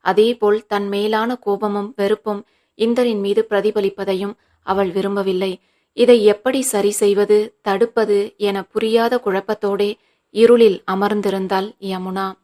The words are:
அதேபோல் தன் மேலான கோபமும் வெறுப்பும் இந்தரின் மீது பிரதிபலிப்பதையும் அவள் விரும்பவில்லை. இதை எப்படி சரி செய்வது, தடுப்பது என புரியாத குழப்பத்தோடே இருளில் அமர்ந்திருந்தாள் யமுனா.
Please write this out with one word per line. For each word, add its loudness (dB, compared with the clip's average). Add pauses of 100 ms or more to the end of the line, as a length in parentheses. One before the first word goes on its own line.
அதேபோல் 2
தன் -4
மேலான -2
கோபமும் -4
வெறுப்பும் -4 (380)
இந்தரின் 0
மீது 0
பிரதிபலிப்பதையும் -2 (320)
அவள் -2
விரும்பவில்லை. -2 (460)
இதை 6
எப்படி 2
சரி -2
செய்வது, 2 (240)
தடுப்பது 0 (200)
என -2
புரியாத 0
குழப்பத்தோடே -2 (460)
இருளில் 6 (120)
அமர்ந்திருந்தாள் -2 (100)
யமுனா. -6 (180)